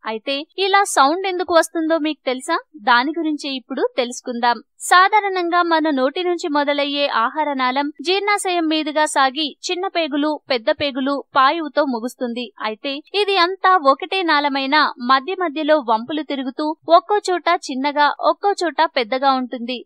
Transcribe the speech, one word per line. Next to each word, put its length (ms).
అయితే 240
ఇలా 160
సౌండ్ 360
ఎందుకు 280
వస్తుందో 360
మీకు 220
తెలుసా? 280
దాని 300
గురించే 300
ఇప్పుడు 220
తెలుసుకుందాం. 580
సాధారణంగా 720
మన 260
నోటి 300
నుంచి 280
మొదలయ్యే 480
ఆహార 260
నాళం 280
జీర్ణాశయం 680
మీదుగా 320
సాగి 300
చిన్న 160
పేగులు, 360
పెద్ద 180
పేగులు, 340
పాయువుతో 440
ముగుస్తుంది. 540
అయితే 260
ఇది 220
అంతా 280
ఒకటే 280
నాళమైనా 500
మధ్య 220
మధ్యలో 320
వంపులు 420
తిరుగుతూ 340
ఒక్కో 200
చోట 200
చిన్నగా, 400
ఒక్కో 200
చోట 160
పెద్దగా 440
ఉంటుంది. 440